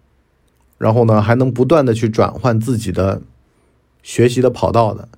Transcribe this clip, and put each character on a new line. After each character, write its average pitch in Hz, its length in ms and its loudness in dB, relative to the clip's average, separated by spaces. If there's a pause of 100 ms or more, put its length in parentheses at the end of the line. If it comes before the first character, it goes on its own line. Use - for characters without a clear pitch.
(800)
然 110 160 0
后 120 100 2
呢， 110 160 4
还 117 140 0
能 131 180 0
不 - 120 0
断 143 200 2
地 120 80 0
去 113 160 -2
转 110 240 0
换 117 260 -2
自 113 200 -4
己 95 140 -6
的 95 280 -2 (800)
学 - 260 2
习 123 120 -2
的 123 80 2
跑 90 220 -2
道 110 240 0
的， - 240 -14